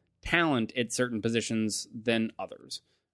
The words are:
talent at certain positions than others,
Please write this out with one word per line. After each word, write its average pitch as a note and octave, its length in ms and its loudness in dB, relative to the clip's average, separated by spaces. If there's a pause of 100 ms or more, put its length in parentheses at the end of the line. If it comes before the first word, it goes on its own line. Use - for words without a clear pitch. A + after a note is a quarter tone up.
(220)
talent D3 560 2
at A#2 160 0
certain A#2+ 280 0
positions A2 720 0
than A2+ 460 0
others, - 420 -12 (320)